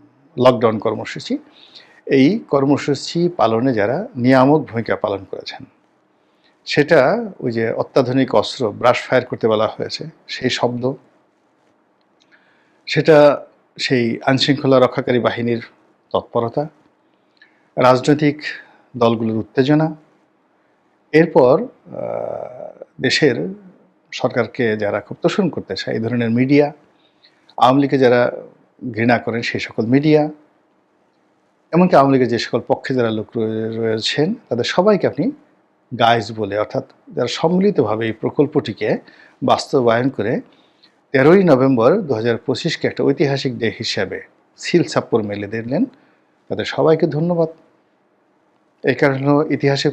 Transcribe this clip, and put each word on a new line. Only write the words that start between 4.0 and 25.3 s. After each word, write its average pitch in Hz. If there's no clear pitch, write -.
নিয়ামক 135
ভূমিকা 110
পালন 98
করেছেন, -
সেটা 165
ওই 127
যে 113
অত্যাধুনিক 127
অস্ত্র 104
ব্রাশ 113
ফায়ার 123
করতে 120
বলা 107
হয়েছে, -
সেই -
শব্দ, 123
সেটা 147
সেই 120
আইনশৃঙ্খলা 131
রক্ষাকারী 127
বাহিনীর 117
তৎপরতা, 117
রাজনৈতিক 143
দলগুলোর 117
উত্তেজনা, 147
এরপর, 156
আহ, -
দেশের 139
সরকারকে 117
যারা 104
খুব -
তোষণ 175